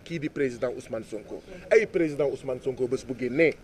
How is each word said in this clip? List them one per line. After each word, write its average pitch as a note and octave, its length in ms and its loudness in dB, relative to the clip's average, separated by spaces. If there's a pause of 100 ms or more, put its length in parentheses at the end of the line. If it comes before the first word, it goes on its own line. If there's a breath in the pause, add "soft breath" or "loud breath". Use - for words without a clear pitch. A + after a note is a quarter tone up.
kii E3 160 -8
di D3 100 -4
président B2 460 0
Ousmane A2+ 300 -8
Sonko. - 380 -10 (260 loud breath)
Ay A3 160 8
président D3+ 440 2
Ousmane C3 320 -4
Sonko B2+ 260 0
bés B2 180 -2
bu B2 140 -4
génnee B2+ 340 4 (100)